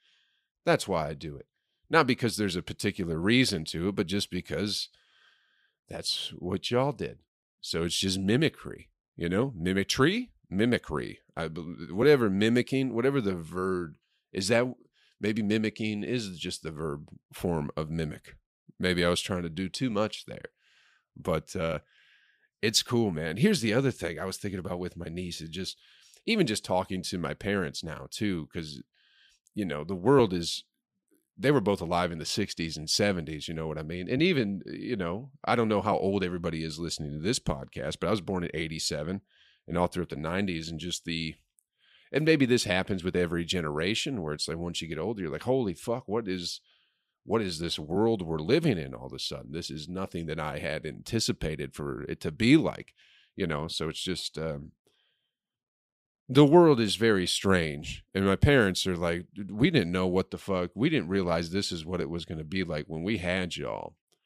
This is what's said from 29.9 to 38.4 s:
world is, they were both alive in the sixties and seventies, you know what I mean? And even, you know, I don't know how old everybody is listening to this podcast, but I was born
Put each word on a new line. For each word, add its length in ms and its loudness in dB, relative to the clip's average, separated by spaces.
world 360 6
is, 300 -4
they 140 2
were 100 4
both 200 2
alive 320 0
in 60 -8
the 60 -6
sixties 520 -4
and 120 -10
seventies, 600 0
you 60 -6
know 120 -6
what 120 -6
I 40 -8
mean? 260 -8
And 140 0
even, 440 0
you 280 -6
know, 380 -6
I 140 2
don't 120 2
know 120 4
how 160 2
old 260 2
everybody 400 -2
is 160 -6
listening 320 -6
to 80 -8
this 220 -2
podcast, 580 -4
but 80 -2
I 40 2
was 100 2
born 240 -4